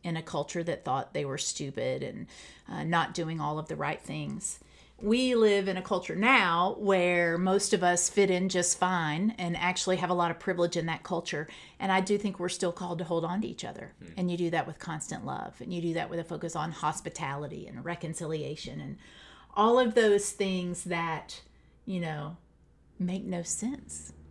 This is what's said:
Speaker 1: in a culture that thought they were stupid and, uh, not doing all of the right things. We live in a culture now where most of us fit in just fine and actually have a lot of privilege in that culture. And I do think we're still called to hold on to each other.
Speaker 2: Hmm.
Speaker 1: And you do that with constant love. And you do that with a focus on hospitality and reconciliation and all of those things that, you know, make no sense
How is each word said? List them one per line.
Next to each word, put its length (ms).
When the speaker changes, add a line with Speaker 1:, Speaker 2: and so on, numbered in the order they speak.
Speaker 1:
in 120
a 60
culture 400
that 220
thought 280
they 120
were 140
stupid 640
and, 220
uh, 160
not 300
doing 260
all 180
of 80
the 80
right 260
things. 600
We 360
live 340
in 80
a 60
culture 340
now 600
where 580
most 380
of 80
us 260
fit 220
in 180
just 300
fine 600
and 180
actually 400
have 120
a 60
lot 160
of 80
privilege 380
in 100
that 160
culture. 460
And 120
I 80
do 160
think 220
we're 100
still 240
called 280
to 40
hold 200
on 180
to 60
each 160
other. 280
Speaker 2:
Hmm. 140
Speaker 1:
And 140
you 80
do 120
that 180
with 100
constant 480
love. 340
And 140
you 80
do 120
that 140
with 120
a 40
focus 320
on 160
hospitality 960
and 180
reconciliation 960
and 160
all 260
of 140
those 360
things 540
that, 580
you 140
know, 360
make 260
no 180
sense 680